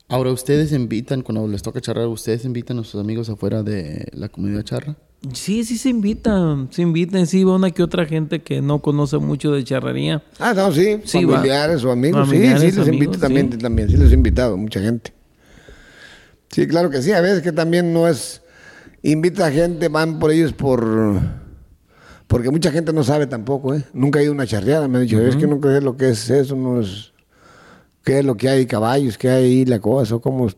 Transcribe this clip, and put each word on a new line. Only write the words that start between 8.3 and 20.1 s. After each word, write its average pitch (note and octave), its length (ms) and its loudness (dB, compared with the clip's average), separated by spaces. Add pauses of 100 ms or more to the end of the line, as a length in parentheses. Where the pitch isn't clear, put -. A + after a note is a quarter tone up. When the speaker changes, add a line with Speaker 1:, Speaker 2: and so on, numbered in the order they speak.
Speaker 2:
que C3+ 200 -4
no C#3+ 180 0
conoce D3 380 0
mucho D3 340 -2
de C#3 120 0
charrería. C3+ 580 -4 (160)
Speaker 3:
Ah, A#3 160 0
no, F#3+ 180 2
sí, G#3 320 2
Speaker 2:
Sí, F3+ 220 0
va. D#3 100 4
Speaker 3:
familiares C#3+ 480 0
o C3 80 2
amigos, C#3 340 2
sí, C#3 100 2
Speaker 2:
Familiares, D3 260 6
Speaker 3:
sí, F3 160 4
los D3 100 2
Speaker 2:
amigos, C#3+ 160 2
Speaker 3:
invito F3+ 160 -2
también, C3 320 2
Speaker 2:
sí. A2+ 60 -8
Speaker 3:
también, A2+ 320 0
sí F#2+ 80 4
los - 120 8
he - 40 8
invitado, A#2 420 2
mucha G#2 240 -4
gente. A2+ 320 -2 (1400)
Sí, D3+ 160 0
claro E3 220 0
que C#3 140 -2
sí, F3 100 0
a F#3 80 4
veces F3+ 220 2
que E3+ 100 -2
también E3+ 400 0
no E3 160 4
es, - 320 -4 (640)
invita D#3 500 0
gente, E3+ 360 0
van D#3 300 -2